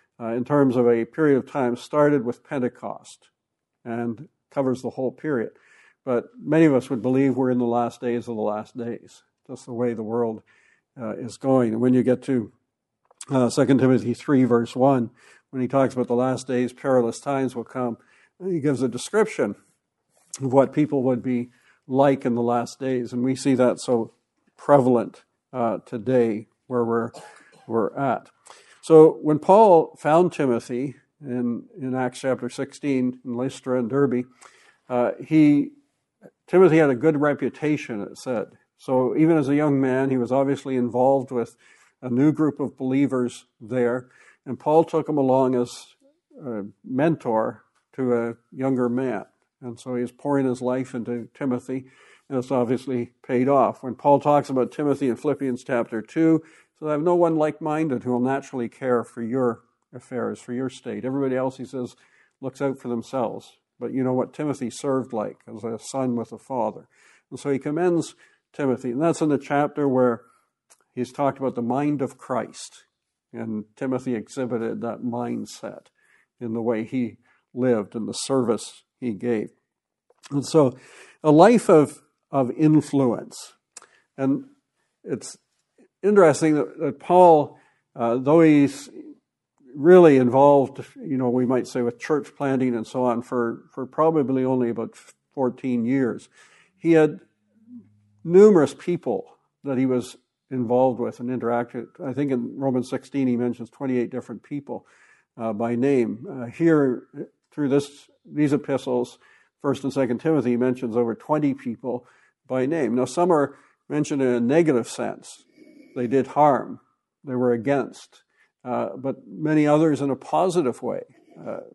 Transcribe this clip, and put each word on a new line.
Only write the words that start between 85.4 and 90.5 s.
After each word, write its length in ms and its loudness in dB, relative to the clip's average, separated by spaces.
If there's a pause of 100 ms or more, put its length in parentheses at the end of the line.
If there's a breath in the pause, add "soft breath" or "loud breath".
interesting 540 6
that, 240 -2
that 200 -6
Paul, 580 6 (380 soft breath)
uh, 220 0
though 240 4
he's 480 4 (880)
really 420 10
involved, 680 4 (100)